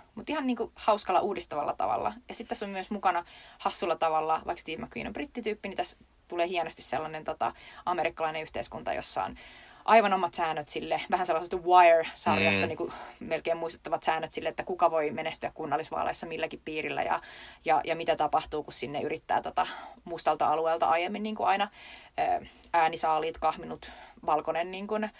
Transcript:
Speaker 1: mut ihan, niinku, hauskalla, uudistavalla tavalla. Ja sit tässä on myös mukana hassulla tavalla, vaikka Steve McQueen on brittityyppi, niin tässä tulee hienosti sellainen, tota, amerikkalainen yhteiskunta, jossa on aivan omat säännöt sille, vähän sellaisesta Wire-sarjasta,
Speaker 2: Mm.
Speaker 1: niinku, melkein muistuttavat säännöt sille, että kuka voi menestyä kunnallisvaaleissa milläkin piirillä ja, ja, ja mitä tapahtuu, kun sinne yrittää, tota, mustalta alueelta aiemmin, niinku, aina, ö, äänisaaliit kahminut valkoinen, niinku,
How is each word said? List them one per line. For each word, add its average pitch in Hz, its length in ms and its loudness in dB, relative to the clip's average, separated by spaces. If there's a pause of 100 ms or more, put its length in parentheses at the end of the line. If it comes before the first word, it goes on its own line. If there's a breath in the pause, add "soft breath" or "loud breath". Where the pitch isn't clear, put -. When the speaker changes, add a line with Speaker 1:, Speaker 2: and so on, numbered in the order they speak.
(140)
Speaker 1:
mut - 160 -10
ihan, 294 160 -2
niinku, 233 280 -2
hauskalla, 208 460 4
uudistavalla 175 540 -2
tavalla. - 380 0 (160)
Ja 196 60 -12
sit 220 140 -10
tässä 226 180 -6
on 202 40 -8
myös 190 200 -8
mukana 185 340 0 (340 loud breath)
hassulla 175 380 0
tavalla, 156 500 2
vaikka 170 140 -4
Steve 160 240 -8
McQueen - 220 -8
on 202 60 -6
brittityyppi, 220 560 -6
niin 190 80 -6
tässä - 200 -4 (320)
tulee 175 200 0
hienosti 165 340 -4
sellainen, 156 420 -6
tota, - 280 -2 (340 loud breath)
amerikkalainen 160 560 0
yhteiskunta, - 500 -6
jossa - 320 -4
on - 100 -6 (500 loud breath)
aivan 208 280 8
omat 185 220 0
säännöt 160 340 -2
sille, 160 320 -2 (100)
vähän 180 160 2
sellaisesta 175 300 0
Wire-sarjasta, 170 1040 6
Speaker 2:
Mm. - 80 2
Speaker 1:
niinku, 165 240 -4 (280 loud breath)
melkein 165 360 -2
muistuttavat 165 460 -4
säännöt 160 300 0
sille, 160 160 -4
että - 160 -4
kuka 175 260 4
voi 156 200 2
menestyä - 440 -6
kunnallisvaaleissa 160 720 -4
milläkin 156 380 -6
piirillä 147 380 -4
ja, - 200 -2 (420 loud breath)
ja, 156 200 4
ja 160 120 0
mitä 160 200 2
tapahtuu, 151 460 0
kun 147 100 -12
sinne 131 280 -6
yrittää, - 420 -2
tota, - 240 -2 (380 loud breath)
mustalta 160 420 0
alueelta 160 400 2
aiemmin, 185 360 2
niinku, 214 220 -4
aina, 202 240 2 (720 loud breath)
ö, - 60 -12 (260 loud breath)
äänisaaliit 160 680 2
kahminut - 540 -4 (340 loud breath)
valkoinen, 160 440 2
niinku, 202 240 -6 (260 loud breath)